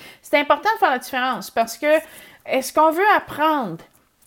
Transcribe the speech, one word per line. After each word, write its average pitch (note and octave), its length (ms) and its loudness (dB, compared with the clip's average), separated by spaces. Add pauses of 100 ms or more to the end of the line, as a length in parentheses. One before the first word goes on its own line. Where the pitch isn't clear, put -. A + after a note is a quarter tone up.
(220)
C'est - 180 0
important E4+ 340 2
de G#4+ 60 -4
faire E4 120 2
la B3+ 80 -2
différence B3+ 500 -4
parce A3+ 280 -2
que D4+ 220 2 (460)
est-ce - 280 -4
qu'on D#4 180 4
veut F#4 240 0
apprendre C#4+ 680 -2 (440)